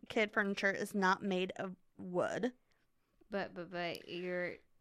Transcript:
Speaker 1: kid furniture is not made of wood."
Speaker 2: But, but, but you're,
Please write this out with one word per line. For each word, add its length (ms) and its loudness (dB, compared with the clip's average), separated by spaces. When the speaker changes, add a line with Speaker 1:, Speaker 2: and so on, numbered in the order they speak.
Speaker 1:
kid 240 2
furniture 380 2
is 240 -2
not 300 4
made 320 2
of 160 -4
wood." 540 0
Speaker 2:
But, 240 -4
but, 180 -10
but 360 -4
you're, 440 -2